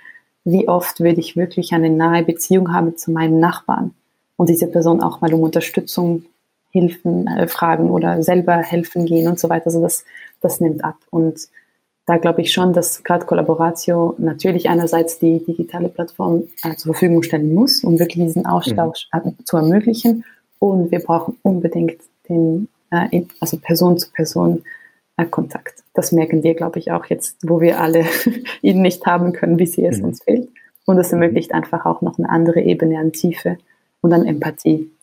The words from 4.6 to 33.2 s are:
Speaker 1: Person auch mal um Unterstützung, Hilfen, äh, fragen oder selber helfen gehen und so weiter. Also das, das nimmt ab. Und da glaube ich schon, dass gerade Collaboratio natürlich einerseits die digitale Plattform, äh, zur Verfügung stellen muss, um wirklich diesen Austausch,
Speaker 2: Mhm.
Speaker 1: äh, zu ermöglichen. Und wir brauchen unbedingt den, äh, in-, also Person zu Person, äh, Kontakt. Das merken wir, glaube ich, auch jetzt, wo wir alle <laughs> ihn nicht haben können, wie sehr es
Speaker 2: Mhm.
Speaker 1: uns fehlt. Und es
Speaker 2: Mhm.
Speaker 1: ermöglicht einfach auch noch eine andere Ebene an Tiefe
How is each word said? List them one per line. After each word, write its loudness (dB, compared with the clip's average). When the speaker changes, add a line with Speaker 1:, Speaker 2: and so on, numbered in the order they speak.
Speaker 1:
Person 2
auch -4
mal 0
um 2
Unterstützung, -2
Hilfen, 0
äh, -2
fragen 0
oder 0
selber 2
helfen -2
gehen 2
und -2
so -2
weiter. -2
Also 0
das, -2
das -2
nimmt 0
ab. -4
Und -2
da 2
glaube 0
ich -2
schon, 2
dass -2
gerade 0
Collaboratio 0
natürlich -2
einerseits 0
die 2
digitale -6
Plattform, -4
äh, -6
zur -6
Verfügung 2
stellen -2
muss, 2
um 2
wirklich 0
diesen -2
Austausch, -2
Speaker 2:
Mhm. -4
Speaker 1:
äh, -20
zu -2
ermöglichen. 2
Und 2
wir -2
brauchen -2
unbedingt -2
den, 0
äh, 0
in-, -2
also -6
Person 2
zu -8
Person, 0
äh, -2
Kontakt. -8
Das -2
merken 2
wir, 4
glaube -4
ich, -6
auch -4
jetzt, -6
wo 0
wir 2
alle 2
<laughs> -4
ihn 4
nicht 0
haben 2
können, 0
wie 4
sehr 0
es -2
Speaker 2:
Mhm. -4
Speaker 1:
uns -6
fehlt. 0
Und 4
es 2
Speaker 2:
Mhm. 2
Speaker 1:
ermöglicht 0
einfach -4
auch -2
noch -4
eine -2
andere 2
Ebene 0
an -2
Tiefe -4